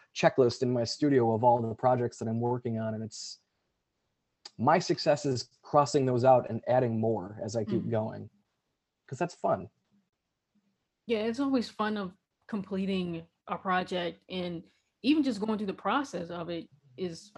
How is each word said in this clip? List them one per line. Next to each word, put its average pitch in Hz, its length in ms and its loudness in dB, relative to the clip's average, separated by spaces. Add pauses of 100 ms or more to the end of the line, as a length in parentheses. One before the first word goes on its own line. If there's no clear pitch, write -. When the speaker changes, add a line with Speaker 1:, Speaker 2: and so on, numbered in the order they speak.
(140)
Speaker 1:
checklist 131 480 4
in 123 100 2
my 120 120 0
studio 120 500 4
of 110 100 0
all 120 180 6
the 113 120 -4
projects 120 440 0
that 113 100 -4
I'm 113 120 -2
working 120 400 -2
on, 110 140 -4
and 110 100 -8
it's, - 360 -14 (1160)
my 143 200 4
success 151 480 0
is 127 220 -2 (140)
crossing 143 440 2
those 123 180 2
out 127 260 6
and 113 180 -6
adding 120 320 2
more 107 420 -2
as 107 140 -6
I 110 80 -2
keep 113 240 -2
Speaker 2:
Mm-hmm. - 20 -4
Speaker 1:
going, 107 400 -4 (800)
'cause 131 100 -12
that's 170 160 -6
fun. - 360 -4 (1400)
Speaker 2:
Yeah, 220 140 0
it's 233 200 -4
always 269 280 0
fun 214 280 -2
of 190 180 -8 (340)
completing 190 800 -4 (200)
a 185 120 -6
project, 180 720 -2
and 175 340 -6 (400)
even 294 200 4
just 240 180 0
going 214 180 -2
through 208 80 -4
the 190 80 -4
process 196 560 -2
of 175 200 -8
it 170 180 -8 (280)
is, 175 420 -8